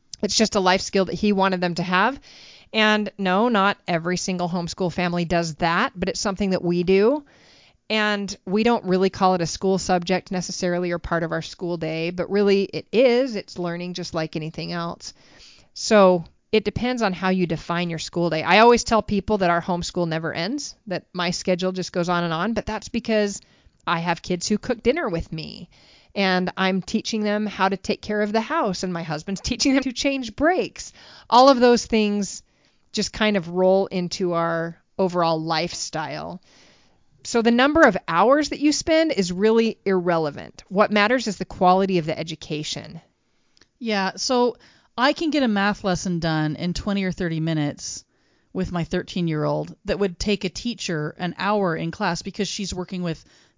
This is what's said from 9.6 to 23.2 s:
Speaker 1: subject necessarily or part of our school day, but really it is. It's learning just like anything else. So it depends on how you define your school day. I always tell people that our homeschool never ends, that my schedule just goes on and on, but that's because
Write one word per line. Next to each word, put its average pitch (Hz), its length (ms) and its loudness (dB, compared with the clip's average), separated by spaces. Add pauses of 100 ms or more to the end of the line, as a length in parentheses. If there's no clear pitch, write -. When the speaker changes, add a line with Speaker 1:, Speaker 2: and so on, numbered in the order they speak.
Speaker 1:
subject 180 540 -2
necessarily 180 580 -2
or 175 80 -2
part 165 240 -2
of 160 100 -4
our 165 100 -4
school 175 340 -6
day, 160 340 -4
but 180 200 -4
really 196 340 4
it - 260 -8
is. 240 460 4
It's - 220 -10
learning 175 360 -6
just 180 200 -10
like 160 200 -4
anything 165 380 -8
else. 170 400 -8 (600)
So 185 500 6 (260)
it 214 140 4
depends 233 380 -2
on 202 100 0
how 185 160 -2
you 185 180 2
define 170 440 -4
your 165 100 -6
school 170 300 -2
day. 160 120 -2
I 208 180 6
always 233 220 8
tell 220 200 2
people 208 360 0
that 180 120 4
our 170 120 2
homeschool 175 460 -2
never 160 240 -4
ends, 220 420 -6 (140)
that 180 240 -6
my 180 180 -2
schedule 185 420 -2
just 185 200 -6
goes 175 160 -2
on 175 160 0
and 165 80 -2
on, 185 220 -2
but 208 120 -4
that's 214 220 -8
because 214 520 -2 (460)